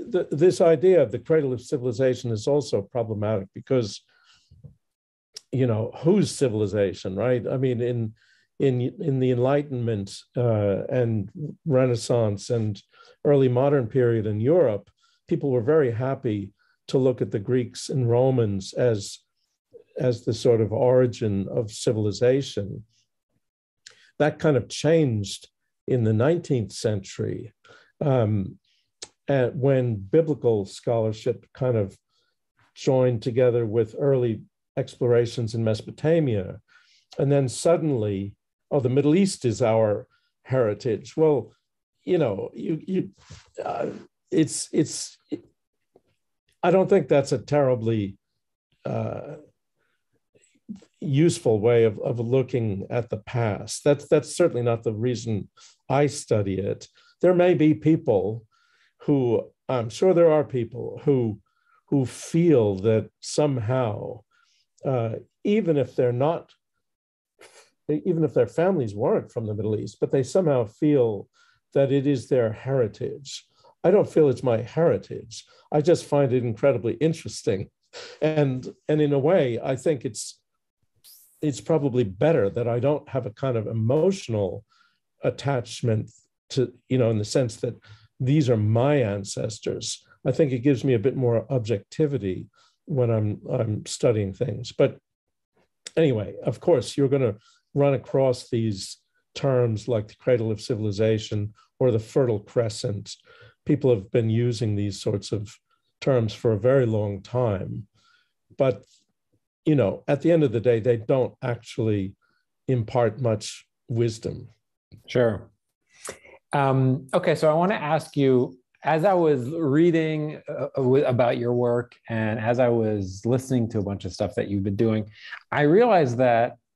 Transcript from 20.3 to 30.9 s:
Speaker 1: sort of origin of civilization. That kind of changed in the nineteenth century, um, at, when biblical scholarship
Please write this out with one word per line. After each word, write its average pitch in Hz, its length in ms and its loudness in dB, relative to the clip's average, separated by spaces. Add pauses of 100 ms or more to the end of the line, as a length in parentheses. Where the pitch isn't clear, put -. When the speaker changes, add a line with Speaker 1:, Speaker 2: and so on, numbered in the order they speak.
Speaker 1:
sort 117 260 2
of 104 120 0
origin 117 760 2
of 104 220 -4
civilization. 107 1120 -2 (1400)
That 156 220 0
kind 151 160 4
of 107 120 -2
changed 131 800 0 (380)
in 123 180 0
the 110 80 2
nineteenth 131 600 0
century, 104 800 -6 (480)
um, 107 580 0 (680)
at, 131 260 2
when 127 420 0
biblical 113 680 0
scholarship 110 880 -4